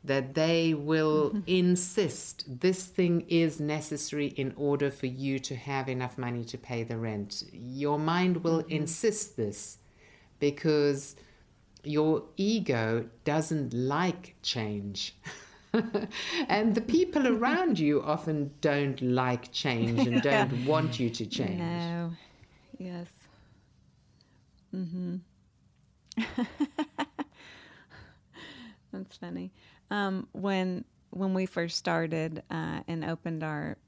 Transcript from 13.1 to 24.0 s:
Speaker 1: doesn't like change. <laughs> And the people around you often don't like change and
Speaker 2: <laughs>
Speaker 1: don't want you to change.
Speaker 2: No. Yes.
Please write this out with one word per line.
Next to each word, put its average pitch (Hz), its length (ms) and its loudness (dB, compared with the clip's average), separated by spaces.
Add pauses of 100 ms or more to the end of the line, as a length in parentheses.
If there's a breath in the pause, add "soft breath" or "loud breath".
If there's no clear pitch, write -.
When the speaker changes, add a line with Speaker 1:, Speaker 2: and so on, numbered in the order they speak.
Speaker 1:
doesn't 151 500 0
like 143 680 -2
change. 104 800 -4
<laughs> - 40 -20 (1200 loud breath)
And 214 240 4
the 226 80 2
people 320 460 2
around 254 500 4
you 147 240 4
often 151 500 0 (100)
don't 143 400 2
like 127 500 2
change 120 560 2
and 120 160 4
Speaker 2:
<laughs> 143 80 4
Speaker 1:
don't 139 340 2
want 156 340 2
you 120 100 2
to 117 160 -4
change. 139 340 -2
Speaker 2:
No. 170 540 -4 (680 soft breath)
Yes. 175 300 -10 (1600 soft breath)